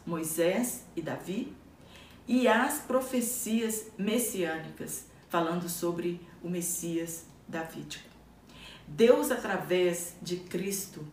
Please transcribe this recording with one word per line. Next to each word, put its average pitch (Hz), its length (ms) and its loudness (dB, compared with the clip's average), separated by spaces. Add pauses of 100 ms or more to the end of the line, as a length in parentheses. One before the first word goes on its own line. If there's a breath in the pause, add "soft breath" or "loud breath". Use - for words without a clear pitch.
Moisés 170 800 0 (100)
e 165 60 -4
Davi 175 520 -6 (720 loud breath)
e 240 220 4
as 240 320 4
profecias 226 1080 0 (100)
messiânicas, 165 1120 -2 (200 loud breath)
falando 175 400 0
sobre 175 540 -2 (200 loud breath)
o 170 80 -6
Messias 170 760 -4 (200)
davídico. 151 640 -10 (800 loud breath)
Deus, 247 420 8
através 180 920 0
de 175 160 -4
Cristo 185 760 -6